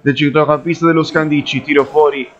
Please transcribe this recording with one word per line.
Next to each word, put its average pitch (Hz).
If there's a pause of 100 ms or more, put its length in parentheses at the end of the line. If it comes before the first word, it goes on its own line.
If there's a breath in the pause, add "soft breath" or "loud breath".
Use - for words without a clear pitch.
del 143
centrocampista 151
dello 160
Scandicci, 151
tiro 143
fuori 143 (140)